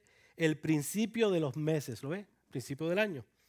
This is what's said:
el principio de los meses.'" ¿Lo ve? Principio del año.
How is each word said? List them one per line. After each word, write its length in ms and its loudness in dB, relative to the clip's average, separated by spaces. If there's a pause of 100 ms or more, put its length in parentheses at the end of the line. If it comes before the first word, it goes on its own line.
(360)
el 220 2
principio 720 2
de 100 4
los 180 -2
meses.'" 440 -2
¿Lo 80 -6
ve? 160 -6 (220)
Principio 400 -6
del 120 2
año. 260 -2 (220)